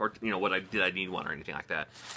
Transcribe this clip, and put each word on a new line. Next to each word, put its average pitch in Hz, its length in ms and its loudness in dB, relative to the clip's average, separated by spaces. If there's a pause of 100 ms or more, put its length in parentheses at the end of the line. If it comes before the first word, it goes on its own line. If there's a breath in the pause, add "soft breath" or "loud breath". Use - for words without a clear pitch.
Or, 107 200 2
you 113 100 -2
know, 95 80 2
what 95 140 4
I, 95 80 4
did 95 220 0
I 92 80 4
need 92 200 -2
one - 180 -4
or 78 40 -2
anything 73 220 -8
like - 140 -8
that? 78 200 -2 (280 loud breath)